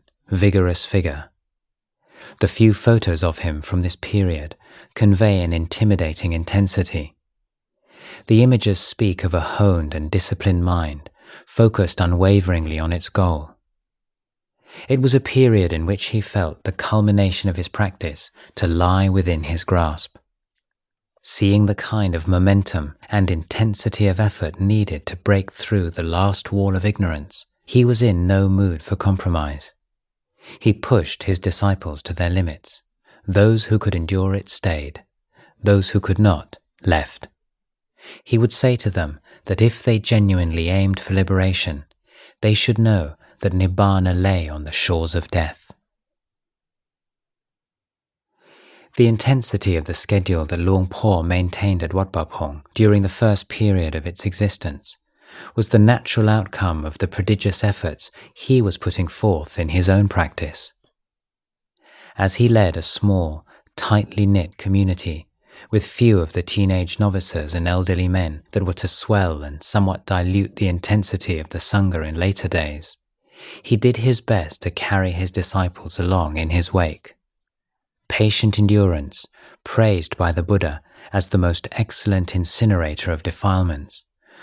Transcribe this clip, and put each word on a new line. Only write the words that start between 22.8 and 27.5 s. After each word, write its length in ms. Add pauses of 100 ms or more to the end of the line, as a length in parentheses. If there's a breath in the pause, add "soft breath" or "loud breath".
and 220
intensity 760
of 140
effort 400
needed 480
to 100
break 340
through 380
the 140
last 480
wall 240
of 100
ignorance, 600 (180)